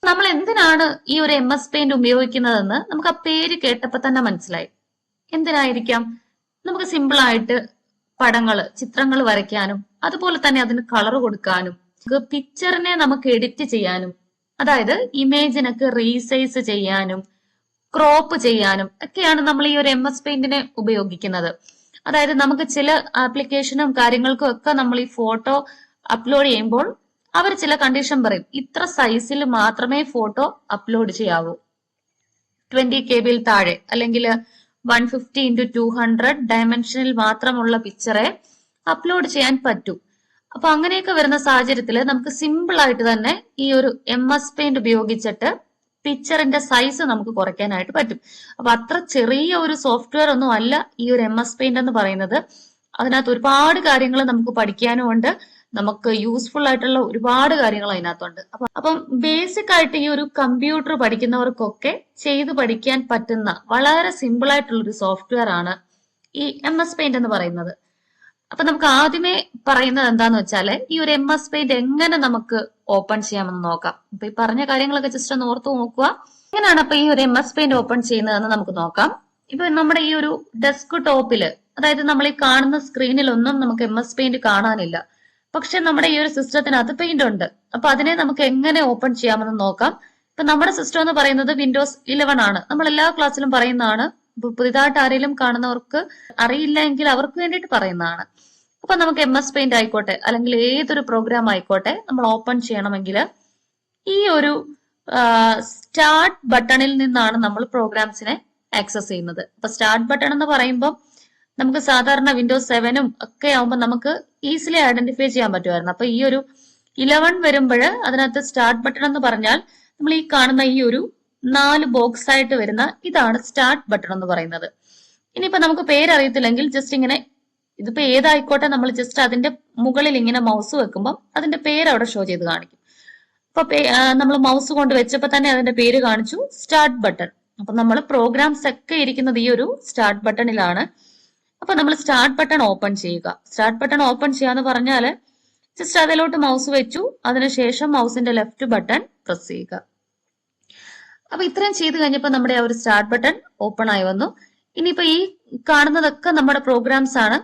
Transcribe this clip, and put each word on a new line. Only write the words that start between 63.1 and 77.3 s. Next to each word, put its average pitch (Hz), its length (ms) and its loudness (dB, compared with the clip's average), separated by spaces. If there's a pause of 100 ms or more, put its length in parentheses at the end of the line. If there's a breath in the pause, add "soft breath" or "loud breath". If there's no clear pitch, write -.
പറ്റുന്ന 226 560 -4
വളരെ 302 440 2
സിമ്പിൾ 262 400 0
ആയിട്ടുള്ള 277 320 0
ഒരു 196 80 -6
സോഫ്റ്റ്വെയർ 214 580 -2
ആണ് 180 280 -2 (580)
ഈ 277 300 -8
എം 320 160 0
എസ് 330 160 -6
പെയിന്റ് 285 200 -2
എന്ന് 240 120 0
പറയുന്നത്. 175 460 -4 (760 soft breath)
അപ്പൊ - 120 -4
നമുക്ക് 302 220 0
ആദ്യമേ 311 580 2 (240)
പറയുന്നത് 262 400 2
എന്താന്ന് 226 320 4
വെച്ചാല് 202 400 -2 (120)
ഈ 320 80 -2
ഒരു 302 120 0
എം 285 220 0
എസ് 302 180 -4
പെയിന്റ് 285 220 0
എങ്ങനെ 294 440 0
നമുക്ക് 233 480 -2 (240)
ഓപ്പൺ 202 320 0
ചെയ്യാമെന്ന് 185 420 -6
നോക്കാം. 170 300 -4 (200)
അപ്പൊ 208 140 -10
ഈ 233 120 -10
പറഞ്ഞ 233 260 0
കാര്യങ്ങളൊക്കെ 277 440 -2
just 269 240 -8
ഒന്ന് 254 120 -2
ഓർത്ത് 254 240 -4
നോക്കുക. 262 560 -2 (280 soft breath)
എങ്ങനെയാണ് 392 260 4
അപ്പൊ 302 160 0
ഈ 294 140 4
ഒരു 285 120 4
എം 254 180 2